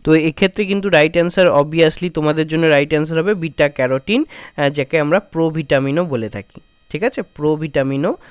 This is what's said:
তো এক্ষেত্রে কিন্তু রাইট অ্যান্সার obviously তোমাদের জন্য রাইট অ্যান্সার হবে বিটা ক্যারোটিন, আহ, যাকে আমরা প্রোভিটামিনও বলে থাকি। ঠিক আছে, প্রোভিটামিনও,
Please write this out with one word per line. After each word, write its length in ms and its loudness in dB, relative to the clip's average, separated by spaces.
তো 100 4
এক্ষেত্রে 520 0
কিন্তু 240 -2
রাইট 240 4
অ্যান্সার 340 2
obviously 640 2
তোমাদের 340 0
জন্য 200 0
রাইট 220 2
অ্যান্সার 300 -2
হবে 140 0
বিটা 360 0
ক্যারোটিন, 540 -2
আহ, 120 0
যাকে 300 -2
আমরা 200 2
প্রোভিটামিনও 880 -2
বলে 240 -6
থাকি। 320 -14
ঠিক 140 -6
আছে, 180 -4
প্রোভিটামিনও, 920 -2